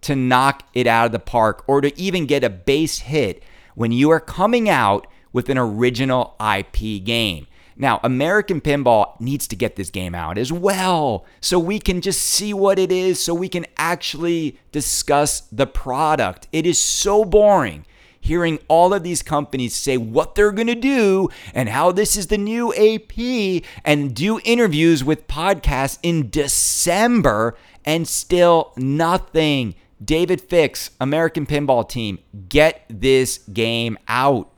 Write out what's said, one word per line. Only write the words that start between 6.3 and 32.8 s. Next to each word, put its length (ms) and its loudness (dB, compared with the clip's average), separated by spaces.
I 320 0
P 280 -4
game. 460 -4
Now, 260 0
American 580 0
Pinball 600 0
needs 260 -6
to 80 -10
get 200 -4
this 160 -10
game 240 -8
out 240 -6
as 120 -4
well, 720 0
so 200 0
we 180 -2
can 240 -2
just 200 -2
see 300 -2
what 280 2
it 120 2
is, 300 0
so 140 -2
we 120 -4
can 200 -6
actually 800 -4
discuss 800 -2
the 160 -2
product. 840 -2
It 140 -2
is 140 2
so 440 0
boring 640 2
hearing 460 0
all 260 4
of 80 0
these 200 -4
companies 520 -4
say 220 -4
what 400 -2
they're 160 4
gonna 240 -2
do 540 2
and 160 -2
how 200 2
this 280 0
is 100 -6
the 100 -2
new 380 -2
A 240 4
P 640 -4
and 280 -2
do 300 -2
interviews 640 2
with 240 -2
podcasts 760 -2
in 260 -2
December 1300 0
and 240 -2
still 680 2
nothing. 1000 0
David 380 0
Fix, 480 0
American 460 -2
Pinball 420 0
team, 320 -6
get 400 4